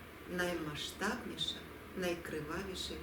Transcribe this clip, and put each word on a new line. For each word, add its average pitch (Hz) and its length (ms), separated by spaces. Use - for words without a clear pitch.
наймасштабніша, 175 1200
найкривавіша 175 1080